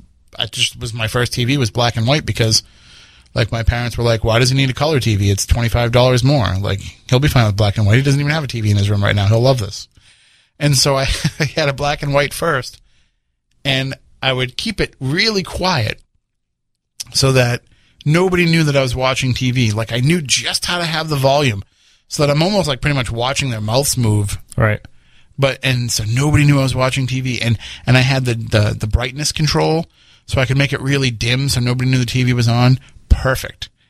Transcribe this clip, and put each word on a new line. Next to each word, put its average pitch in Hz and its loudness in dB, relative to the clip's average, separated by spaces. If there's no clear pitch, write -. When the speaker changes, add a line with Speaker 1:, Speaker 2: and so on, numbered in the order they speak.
Speaker 1:
I 117 -2
just - -4
was, 120 -10
my 113 -4
first 123 -2
T 123 -2
V 131 0
was 123 0
black 120 0
and 113 0
white 143 2
because, 113 0
like, 120 0
my 117 -4
parents 120 -2
were 117 0
like, 117 2
"Why 113 2
does 127 2
he 131 0
need 135 2
a 123 -6
color 147 0
T 110 0
V? 101 2
It's 98 0
twenty-five 117 0
dollars 123 4
more. 123 2
Like, 98 -4
he'll 127 4
be 139 2
fine 123 4
with 101 0
black 104 0
and 110 2
white. 104 6
He 131 4
doesn't 139 2
even 143 -2
have 156 -2
a - -6
T 120 -8
V 107 0
in 104 4
his 101 2
room 104 0
right 101 2
now. 101 2
He'll 113 4
love 127 2
this." 101 -10
And 147 2
so 139 2
I, 135 0
<laughs> - -4
I 160 2
had 147 -2
a 143 0
black 143 -4
and 143 -2
white 143 0
first, 151 -4
and 135 -2
I 131 0
would 127 -4
keep - -6
it - -4
really 190 -2
quiet 165 -4
so 135 2
that 123 0
nobody 175 2
knew 165 2
that 143 0
I 135 4
was 131 -2
watching 131 0
T 123 -2
V. 120 0
Like, 110 -4
I 117 -4
knew 156 0
just 135 -4
how 180 -2
to 175 -4
have 160 -4
the 151 -2
volume 135 2
so - -2
that 143 4
I'm 147 2
almost, 190 0
like, 131 -4
pretty 147 0
much 127 -2
watching 127 -2
their 110 -6
mouths 117 0
move. 107 0
Speaker 2:
Right. 107 0
Speaker 1:
But, 135 0
and 123 -2
so 113 -4
nobody 143 2
knew 143 4
I - 2
was 127 -2
watching 131 0
T 127 -4
V, 127 -6
and, 113 0
and 123 6
I 131 6
had 131 2
the, 120 0
the, 110 0
the 110 -4
brightness 127 -2
control 156 0
so - 0
I 131 2
could 131 0
make 139 0
it - -6
really 135 0
dim 120 -2
so 131 -2
nobody 127 0
knew 131 2
the 127 0
T 127 -2
V 123 2
was 120 2
on. 123 4
Perfect. - 0